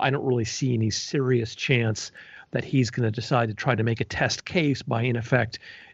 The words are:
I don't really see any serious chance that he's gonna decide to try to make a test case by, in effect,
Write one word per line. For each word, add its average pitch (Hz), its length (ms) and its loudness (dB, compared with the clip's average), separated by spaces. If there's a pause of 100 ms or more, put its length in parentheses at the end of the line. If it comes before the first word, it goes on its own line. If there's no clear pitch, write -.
I 135 80 4
don't 135 160 0
really 123 180 2
see 127 300 -2
any 110 160 2
serious 127 640 0
chance 117 580 0 (380)
that 120 140 -2
he's 127 260 2
gonna 113 220 0
decide 117 380 0
to 104 40 -4
try 123 220 0
to 110 80 2
make 113 180 0
a 110 40 -4
test - 400 -2
case 147 360 0
by, 117 220 -2
in 123 140 0
effect, 117 420 0 (340)